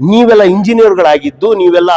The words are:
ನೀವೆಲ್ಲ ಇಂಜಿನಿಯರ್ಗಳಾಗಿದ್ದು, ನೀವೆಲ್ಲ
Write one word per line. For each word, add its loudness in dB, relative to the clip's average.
ನೀವೆಲ್ಲ 2
ಇಂಜಿನಿಯರ್ಗಳಾಗಿದ್ದು, -2
ನೀವೆಲ್ಲ 0